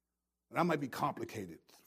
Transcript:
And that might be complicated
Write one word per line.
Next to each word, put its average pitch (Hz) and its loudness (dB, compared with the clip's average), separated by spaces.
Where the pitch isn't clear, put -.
And 113 -8
that 160 6
might 165 4
be 143 -2
complicated 113 -4